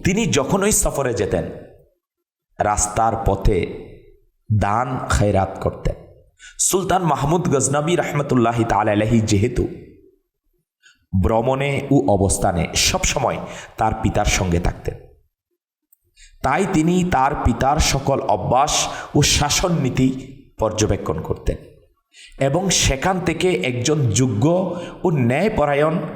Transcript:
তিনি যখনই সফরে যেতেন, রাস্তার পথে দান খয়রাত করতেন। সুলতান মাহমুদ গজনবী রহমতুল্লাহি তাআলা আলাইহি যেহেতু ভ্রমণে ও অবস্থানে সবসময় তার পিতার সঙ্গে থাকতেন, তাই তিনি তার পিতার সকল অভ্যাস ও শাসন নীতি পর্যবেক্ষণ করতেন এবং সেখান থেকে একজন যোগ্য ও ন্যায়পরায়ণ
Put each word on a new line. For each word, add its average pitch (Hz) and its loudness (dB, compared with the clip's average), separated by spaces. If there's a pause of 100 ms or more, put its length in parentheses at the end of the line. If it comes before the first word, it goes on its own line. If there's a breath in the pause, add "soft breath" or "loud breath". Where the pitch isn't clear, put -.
তিনি 196 0 (100)
যখনই 185 0
সফরে 139 -2
যেতেন, 92 -2 (1120)
রাস্তার 104 0 (100)
পথে 98 2 (920)
দান 104 0 (220)
খয়রাত 95 2 (100)
করতেন। - -4 (640 loud breath)
সুলতান 180 0
মাহমুদ 151 0
গজনবী 147 0
রহমতুল্লাহি 123 2
তাআলা 107 2
আলাইহি 110 4
যেহেতু 107 0 (1500 soft breath)
ভ্রমণে 117 0 (200)
ও 135 4 (140)
অবস্থানে 95 2 (180)
সবসময় - -2 (400 loud breath)
তার 110 0
পিতার 101 0
সঙ্গে 90 0
থাকতেন, - -4 (1500 soft breath)
তাই 147 0 (100)
তিনি 165 2 (160)
তার 135 2 (100)
পিতার 147 2
সকল 139 0 (120)
অভ্যাস 135 2 (400 loud breath)
ও 165 4 (100)
শাসন 147 0 (100)
নীতি 131 2 (500)
পর্যবেক্ষণ 104 0
করতেন - -4 (800 loud breath)
এবং 143 0 (140)
সেখান 175 0 (100)
থেকে 165 0 (140)
একজন 127 0 (120)
যোগ্য 113 2 (580 loud breath)
ও 180 2 (140)
ন্যায়পরায়ণ 147 2 (200)